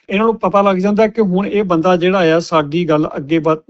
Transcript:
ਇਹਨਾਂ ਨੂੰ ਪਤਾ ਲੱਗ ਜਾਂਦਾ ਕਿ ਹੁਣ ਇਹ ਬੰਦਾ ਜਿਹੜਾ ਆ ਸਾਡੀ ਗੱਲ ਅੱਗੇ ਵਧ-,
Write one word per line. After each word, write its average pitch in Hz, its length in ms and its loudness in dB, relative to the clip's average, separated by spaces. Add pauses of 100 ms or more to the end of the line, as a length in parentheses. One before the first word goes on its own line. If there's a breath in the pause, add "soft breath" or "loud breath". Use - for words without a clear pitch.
ਇਹਨਾਂ 208 180 0
ਨੂੰ 226 120 0
ਪਤਾ 202 240 0
ਲੱਗ 196 140 2
ਜਾਂਦਾ 208 300 2
ਕਿ 220 140 -4
ਹੁਣ 196 260 0
ਇਹ 208 180 -2
ਬੰਦਾ 180 320 2
ਜਿਹੜਾ 175 400 2
ਆ 170 40 2
ਸਾਡੀ 160 480 -2
ਗੱਲ 156 280 0
ਅੱਗੇ 160 220 -4
ਵਧ-, 156 320 -2